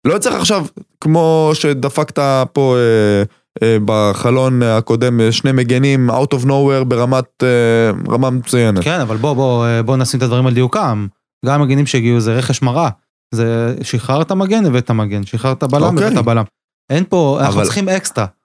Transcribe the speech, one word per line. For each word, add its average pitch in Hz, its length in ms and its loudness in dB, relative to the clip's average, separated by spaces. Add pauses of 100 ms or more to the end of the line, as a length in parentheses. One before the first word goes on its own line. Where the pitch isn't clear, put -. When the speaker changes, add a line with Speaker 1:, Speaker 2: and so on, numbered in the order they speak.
Speaker 1:
לא 175 100 2
צריך 247 180 -2
עכשיו, 196 300 -2 (360)
כמו 160 520 2
שדפקת 147 640 -2 (340)
פה, 131 240 2
אה, 107 460 2 (400)
אה, 113 220 2
בחלון 120 800 0
הקודם, 117 580 0
אה, 110 100 2
שני 135 200 0
מגנים, 127 580 2
out 135 280 0
of 123 80 -4
nowhere, 139 420 2
ברמת, 123 560 -2
אה, 127 40 2 (680)
רמה 131 160 0
מצוינת. 117 540 0
Speaker 2:
כן, 170 160 -2
אבל 110 180 -4
בוא, 143 160 -2
בוא, 123 320 0
אה, 117 180 0
בוא 131 140 0
נשים 127 200 -2
את 120 60 0
הדברים 127 240 0
על 123 60 0
דיוקם. 123 540 0 (380)
גם 143 160 0
המגנים 139 240 2
שהגיעו 120 340 0
זה 113 140 0
רכש 127 280 -2
מרה. 135 280 0 (460)
זה, 117 460 -2
שחררת 139 500 -4
מגן, 196 340 0
הבאת 123 260 0
מגן. 104 340 -2
שחררת 131 380 -4
בלם, 143 200 0
Speaker 1:
אוקיי. 175 240 0
Speaker 2:
הבאת 151 180 0
בלם. 117 180 0 (460)
אין 160 200 0
פה, 151 320 2
אנחנו 139 140 0
Speaker 1:
אבל 104 80 0
Speaker 2:
צריכים 190 260 -2
אקסטרה. 185 360 -4 (200)